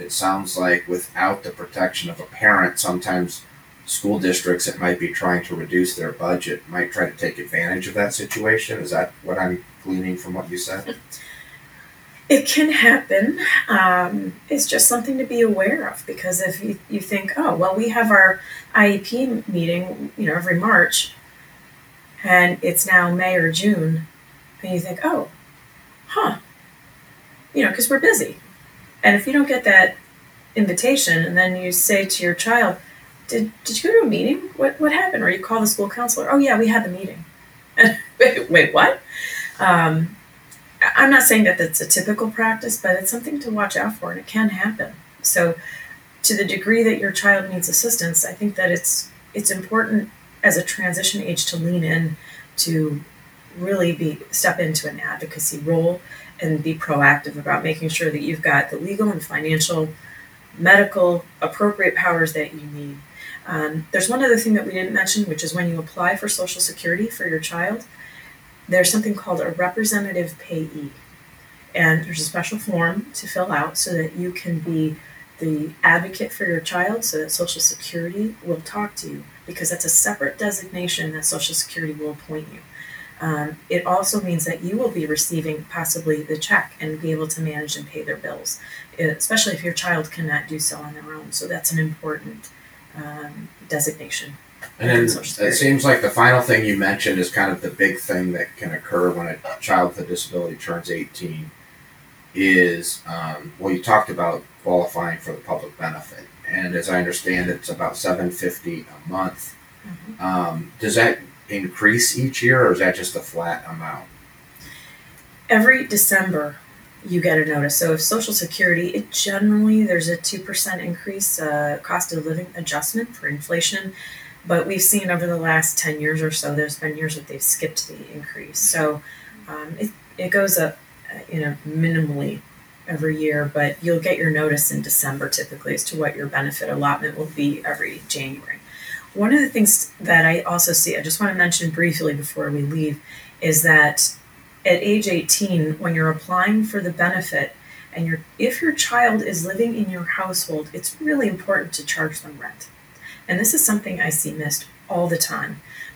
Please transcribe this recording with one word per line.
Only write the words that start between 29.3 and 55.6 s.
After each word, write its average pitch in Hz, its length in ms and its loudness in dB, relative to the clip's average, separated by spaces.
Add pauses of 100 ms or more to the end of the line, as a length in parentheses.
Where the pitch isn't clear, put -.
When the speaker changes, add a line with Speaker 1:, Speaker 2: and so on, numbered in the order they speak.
Speaker 2:
don't 285 160 4
get 254 160 0
that 196 320 6 (580)
invitation, 208 680 2
and 175 100 -2
then 185 220 4
you 180 160 -2
say 196 320 2
to - 180 -2
your 175 120 2
child, 233 420 2 (520)
"Did, 220 240 -2 (120)
did 220 180 -4
you 370 80 2
go 453 100 8
to 320 60 4
a 226 40 2
meeting? 254 480 0
What, 277 200 2
what 302 140 4
happened?" 370 300 2
Or 180 80 2
you 185 120 -2
call 226 180 0
the 214 60 4
school 202 220 0
counselor, - 420 -2
"Oh, 277 60 4
yeah, 269 220 6
we 226 100 4
had 214 160 4
the 180 60 -4
meeting." 190 340 -10 (520)
<laughs> - 420 4
"Wait, 208 320 4
wait, 160 240 6
what?" 151 260 6 (600)
Um, 165 560 4 (680)
I, - 140 4
I'm 269 140 8
not - 120 8
saying 220 220 6
that 175 140 4
that's 170 220 0
a 175 60 -4
typical 208 440 0
practice, 226 500 -2
but 180 160 2
it's 190 160 -2
something 285 280 -6
to 233 100 -6
watch 208 260 -2
out 214 180 -2
for, - 160 -8
and - 80 -6
it - 80 -14
can 214 220 2
happen. 208 460 -4 (280)
So 170 320 4 (680)
to 214 120 2
the 202 80 0
degree 226 380 2
that 220 160 4
your 190 140 -2
child 196 360 4
needs 180 200 -4
assistance, 170 560 2
I - 80 -6
think 208 240 -2
that 180 160 2
it's, - 380 -2 (240)
it's 208 160 0
important 214 600 0 (340)
as 175 120 6
a 175 60 0
transition 185 580 -2
age 175 260 -2
to 170 100 -6
lean 170 260 0
in, 160 340 0 (420)
to 156 420 0 (580)
really 180 320 0
be, 156 300 -4 (100)
step - 300 0
into 156 280 -2
an - 120 -10
advocacy - 580 -6
role 165 420 0 (400)